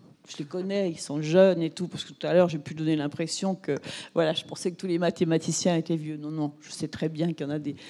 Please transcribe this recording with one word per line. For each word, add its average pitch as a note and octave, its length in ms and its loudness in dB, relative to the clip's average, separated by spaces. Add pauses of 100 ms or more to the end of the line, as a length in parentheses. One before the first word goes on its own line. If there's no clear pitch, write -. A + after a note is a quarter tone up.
(280)
Je - 120 -16
les D3+ 60 -8
connais, F#3+ 440 -2
ils D#3+ 100 -6
sont D3 220 -6
jeunes F3 400 8
et D#3+ 80 0
tout, F3 180 -6
parce - 160 -8
que - 80 -16
tout - 140 -10
à D3+ 80 2
l'heure, F3 160 6
j'ai D#3 80 -4
pu D3+ 160 -10
donner D#3 220 0
l'impression D#3+ 580 -2
que, F3 240 -4 (380)
voilà, D#3+ 180 4
je - 100 -6
pensais - 280 -6
que E3+ 40 -6
tous F#3+ 120 -6
les E3+ 100 0
mathématiciens E3 800 2
étaient E3 200 0
vieux. D#3 220 -6
Non, D3+ 140 -8
non, D3+ 200 -2 (100)
je - 100 -20
sais D#3 160 -6
très D#3 220 -4
bien E3 220 0
qu'il D3+ 140 -6
y - 20 -4
en D3 60 -4
a D#3 60 -2
des, D3 160 -6 (140)